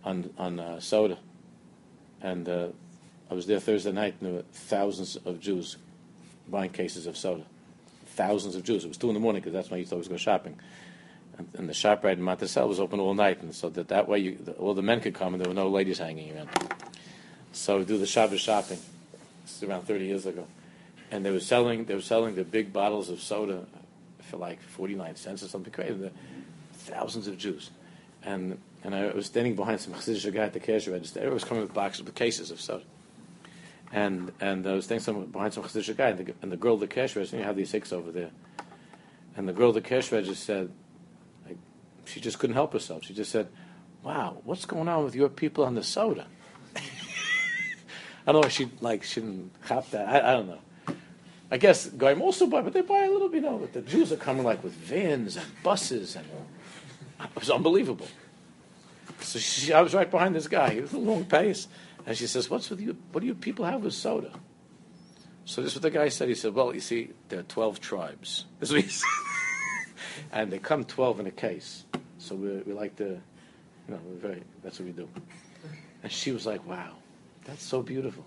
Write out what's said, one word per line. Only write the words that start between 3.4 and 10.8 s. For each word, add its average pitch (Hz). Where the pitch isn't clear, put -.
there 101
Thursday 101
night, 101
and 95
there 90
were -
thousands 98
of 87
Jews 90
buying 95
cases 90
of 82
soda. 85
Thousands 98
of 92
Jews. 95
It -
was 78
two 123
in 110
the 104
morning, 107
'cause 82
that's 90
when 92
I 90
used 87
to 90
always 87
go 90
shopping. 92